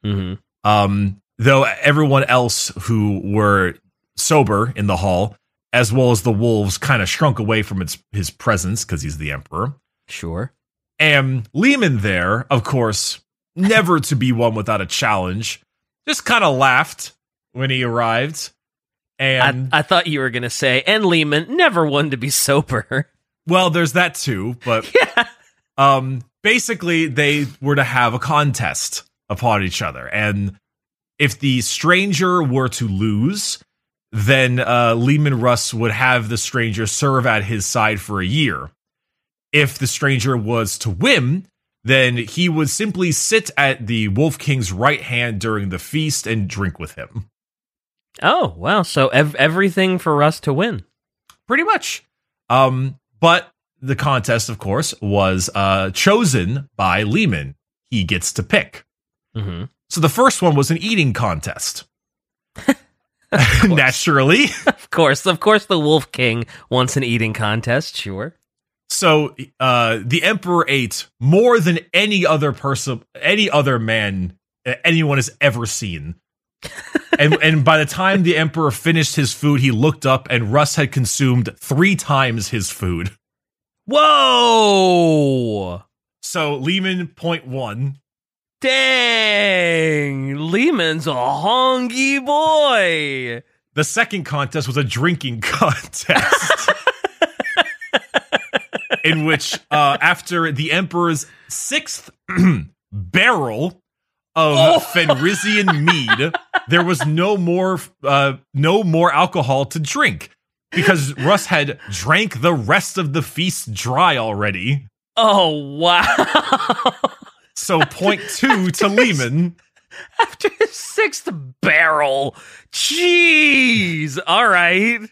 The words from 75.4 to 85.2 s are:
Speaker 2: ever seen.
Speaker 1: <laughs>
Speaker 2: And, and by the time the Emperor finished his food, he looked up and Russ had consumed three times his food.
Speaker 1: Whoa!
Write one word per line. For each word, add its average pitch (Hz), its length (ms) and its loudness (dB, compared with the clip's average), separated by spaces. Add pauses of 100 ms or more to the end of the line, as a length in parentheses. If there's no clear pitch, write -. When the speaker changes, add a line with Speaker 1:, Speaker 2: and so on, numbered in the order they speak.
Speaker 2:
ever 120 260 0
seen. 85 480 -8 (480)
Speaker 1:
<laughs> - 60 -14 (500)
Speaker 2:
And, 151 240 6
and 156 220 4
by 156 120 6
the 151 80 2
time 190 380 0
the 160 140 2
Emperor 156 340 0
finished 160 460 0
his 139 160 0
food, 147 260 2
he 131 120 2
looked 143 340 2
up 131 260 0
and 117 220 0
Russ 147 220 2
had 147 180 0
consumed 123 640 0
three 175 380 2
times 127 500 -2
his 104 240 -4
food. 90 400 -4 (1400)
Speaker 1:
Whoa! 156 1300 2 (380)